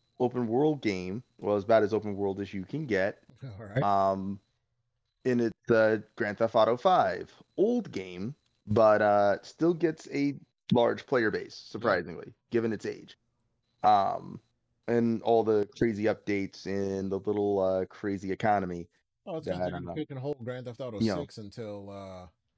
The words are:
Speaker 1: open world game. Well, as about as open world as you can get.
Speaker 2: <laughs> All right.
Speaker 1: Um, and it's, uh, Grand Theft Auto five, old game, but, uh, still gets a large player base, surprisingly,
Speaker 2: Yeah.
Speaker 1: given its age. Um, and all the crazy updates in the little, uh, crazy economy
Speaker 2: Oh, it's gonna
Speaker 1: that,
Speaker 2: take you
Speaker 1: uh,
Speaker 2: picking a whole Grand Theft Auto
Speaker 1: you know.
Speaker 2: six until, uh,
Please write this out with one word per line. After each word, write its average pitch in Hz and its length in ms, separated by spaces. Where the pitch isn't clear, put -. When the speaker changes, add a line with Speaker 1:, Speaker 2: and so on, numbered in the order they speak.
Speaker 1:
open 123 280
world 139 340
game. 95 420
Well, 104 180
as 98 80
about 110 180
as 101 100
open 104 240
world 98 240
as 95 120
you 95 120
can 151 220
get. 101 420
Speaker 2:
<laughs> - 140
All 101 220
right. 101 180
Speaker 1:
Um, 98 580
and 123 160
it's, - 300
uh, 110 280
Grand 104 220
Theft 113 160
Auto 113 220
five, 123 560
old 214 340
game, 95 440
but, 107 340
uh, 104 420
still 165 300
gets 160 400
a 143 260
large 117 340
player 113 240
base, 90 240
surprisingly, 98 800
Speaker 2:
Yeah. - 0
Speaker 1:
given 113 220
its 98 120
age. - 320
Um, 95 580
and 117 360
all 113 200
the 107 260
crazy 107 260
updates 101 640
in 98 420
the 98 100
little, 101 420
uh, 95 260
crazy 98 440
economy 92 580
Speaker 2:
Oh, 185 120
it's 156 100
gonna 90 120
Speaker 1:
that, 90 140
Speaker 2:
take 87 60
you 87 100
Speaker 1:
uh, 85 60
Speaker 2:
picking 143 220
a - 20
whole 143 160
Grand 123 300
Theft 120 140
Auto 120 200
Speaker 1:
you 110 80
know. 98 200
Speaker 2:
six - 100
until, 104 520
uh, 95 380